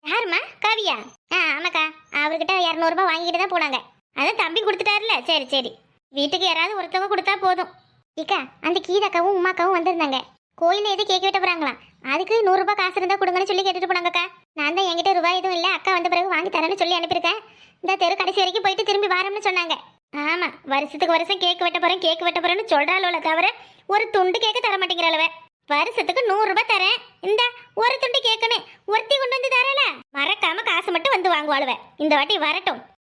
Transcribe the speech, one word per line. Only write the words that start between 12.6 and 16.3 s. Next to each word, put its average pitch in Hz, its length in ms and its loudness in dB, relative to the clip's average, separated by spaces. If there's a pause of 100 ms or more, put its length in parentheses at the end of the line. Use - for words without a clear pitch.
ரூபாய் 415 180 0
காசு 359 180 0
இருந்தா 370 220 0
கொடுங்கன்னு 381 300 0
சொல்லி 381 140 2
கேட்டுட்டு 370 260 -2
போனாங்கக்கா. 349 340 -2 (340)
நான் 302 180 0
தான் 381 120 2
என்கிட்ட 339 300 2
ரூபாய் 349 200 2
எதுவும் 359 200 0
இல்ல, 349 180 0
அக்கா 381 200 -2
வந்த 339 160 0
பிறகு 359 220 0